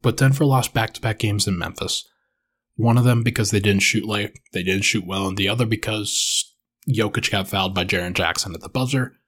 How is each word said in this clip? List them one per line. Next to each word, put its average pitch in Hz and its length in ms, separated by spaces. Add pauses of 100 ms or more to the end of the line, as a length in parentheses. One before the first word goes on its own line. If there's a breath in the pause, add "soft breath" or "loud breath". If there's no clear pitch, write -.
but 120 140
Denver 135 300
lost 135 280
back-to-back 110 460
games 101 260
in 95 120
Memphis. - 500 (680)
One 117 200
of 120 60
them 120 180
because 113 300
they 104 80
didn't 98 220
shoot - 240
like, 104 360 (120)
they 92 100
didn't 95 220
shoot 95 200
well, 98 220
and 95 80
the 98 140
other 120 160
because - 880 (320)
Jokic - 420
got 98 200
fouled 95 260
by 90 80
Jaren 90 300
Jackson 85 400
at - 80
the - 80
buzzer. 127 480 (100)